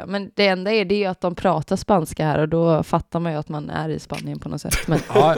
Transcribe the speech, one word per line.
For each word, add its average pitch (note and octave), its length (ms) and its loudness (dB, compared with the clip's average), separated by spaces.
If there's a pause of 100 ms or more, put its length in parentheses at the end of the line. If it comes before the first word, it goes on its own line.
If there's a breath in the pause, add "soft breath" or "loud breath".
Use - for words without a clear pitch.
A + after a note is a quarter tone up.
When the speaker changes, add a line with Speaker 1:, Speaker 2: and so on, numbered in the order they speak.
Speaker 1:
Men G3 280 -6
det G3+ 120 4
enda F#3 260 0
är, G#3+ 120 2
det F#3 100 0
är G#3 40 0
ju G3+ 60 0
att F#3 160 -4
de F3 140 -2
pratar E3+ 400 0
spanska E3 500 0
här D3+ 140 2
och D#3 100 2
då E3 340 4
fattar - 360 -2
man E3+ 120 -4
ju D3+ 60 -4
att D3+ 120 -8
man D#3 200 -8
är D#3+ 200 -6
i D3+ 100 -6
Spanien D3 400 -10
på D3 100 -10
något D3+ 120 -8
sätt. - 140 -4 (120)
Men D#3+ 180 2
Speaker 2:
<laughs> - 80 -10
Ja, D#3+ 240 6